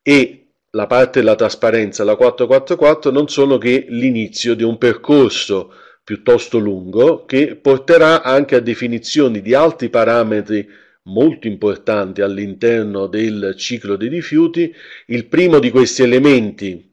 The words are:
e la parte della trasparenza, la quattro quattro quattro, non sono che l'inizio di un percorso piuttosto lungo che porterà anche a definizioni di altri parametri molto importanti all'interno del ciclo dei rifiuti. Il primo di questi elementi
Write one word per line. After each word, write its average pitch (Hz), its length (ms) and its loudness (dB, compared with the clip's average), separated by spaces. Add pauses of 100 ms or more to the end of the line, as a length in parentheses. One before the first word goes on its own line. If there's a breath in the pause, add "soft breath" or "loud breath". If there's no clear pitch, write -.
e 143 440 0 (240)
la - 180 -4
parte 127 320 2
della 110 160 4
trasparenza, 110 720 -2
la 104 100 2
quattro 123 320 0
quattro 135 300 0
quattro, 151 340 2
non 143 160 0
sono 139 300 2
che 123 320 0
l'inizio 117 680 -2
di 110 80 -4
un 113 140 -2
percorso 113 960 0 (320 soft breath)
piuttosto 120 520 0
lungo 104 680 0
che 139 320 -2
porterà 160 680 2
anche 135 320 0
a 120 60 2
definizioni 117 800 -4
di 107 120 -2
altri 151 360 0
parametri 110 800 -2 (340 soft breath)
molto 113 440 -2
importanti 101 760 -4
all'interno 101 840 -4
del 104 500 -6
ciclo 104 400 -8
dei 110 100 -6
rifiuti. 165 680 -2 (340 loud breath)
Il 117 180 -6
primo 160 340 2
di 123 100 0
questi 123 340 2
elementi 120 880 0